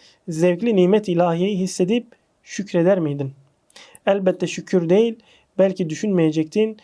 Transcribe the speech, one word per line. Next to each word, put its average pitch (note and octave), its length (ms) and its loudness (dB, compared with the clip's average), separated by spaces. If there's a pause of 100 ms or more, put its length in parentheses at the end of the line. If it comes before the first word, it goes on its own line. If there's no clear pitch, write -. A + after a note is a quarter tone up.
(280)
zevkli F3+ 480 0
nimet G3 320 2
ilahiyeyi F3 520 0
hissedip F#3+ 560 -2 (280)
şükreder F#3 560 0
miydin? C#3+ 340 -4 (720)
Elbette F#3+ 420 0
şükür E3+ 420 -2
değil, A3+ 340 2 (340)
belki F#3 320 0
düşünmeyecektin. E3+ 960 0